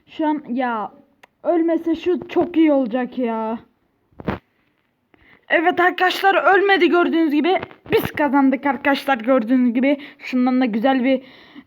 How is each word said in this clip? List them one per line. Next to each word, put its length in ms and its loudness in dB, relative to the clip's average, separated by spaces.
Şu 200 -6
an 220 -2
ya 440 -4
ölmese 520 0
şu 340 -4
çok 280 -2
iyi 160 4
olacak 460 -2
ya. 400 -4
Evet 280 2
arkadaşlar, 760 2
ölmedi 340 4
gördüğünüz 440 2
gibi. 280 0
Biz 200 -2
kazandık 540 0
arkadaşlar 520 -2
gördüğünüz 560 0
gibi. 260 0
Şundan 420 -2
da 40 2
güzel 400 0
bir 180 0